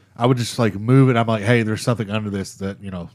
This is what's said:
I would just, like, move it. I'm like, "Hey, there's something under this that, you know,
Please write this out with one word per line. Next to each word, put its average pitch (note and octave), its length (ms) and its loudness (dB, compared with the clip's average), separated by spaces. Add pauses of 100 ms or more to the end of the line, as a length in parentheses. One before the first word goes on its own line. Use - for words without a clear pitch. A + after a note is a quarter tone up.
(160)
I A#2+ 100 -2
would B2+ 120 4
just, B2 220 -6
like, G#2+ 160 0
move B2+ 340 4
it. A#2+ 60 2
I'm A2+ 120 2
like, A2 160 -2
"Hey, A#2 200 2
there's G#2+ 180 -2
something A2 280 -2
under G#2 200 -4
this G2 260 -6
that, G2 260 -8
you G2+ 100 -12
know, F2 240 -10